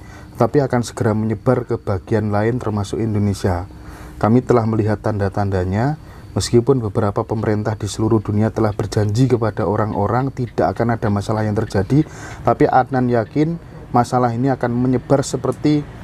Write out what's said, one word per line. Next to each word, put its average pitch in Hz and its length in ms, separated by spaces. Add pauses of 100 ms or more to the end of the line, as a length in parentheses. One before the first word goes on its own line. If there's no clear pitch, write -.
(400)
tapi 120 240
akan 123 180
segera 117 300
menyebar 110 560
ke 117 80
bagian 107 560
lain 107 240
termasuk 104 420
Indonesia. 101 680 (460)
Kami 120 280
telah 120 240
melihat 110 360
tanda-tandanya, 101 960 (400)
meskipun 120 440
beberapa 107 400
pemerintah 107 560
di 107 80
seluruh 110 320
dunia 107 320
telah 107 240
berjanji 110 560
kepada 110 360
orang-orang 107 680
tidak 101 400
akan 117 240
ada - 120
masalah 107 360
yang 107 80
terjadi, 107 480 (400)
tapi 127 240
Adnan 127 440
yakin 147 480 (320)
masalah 123 440
ini 127 200
akan 120 160
menyebar 127 560
seperti 147 560 (220)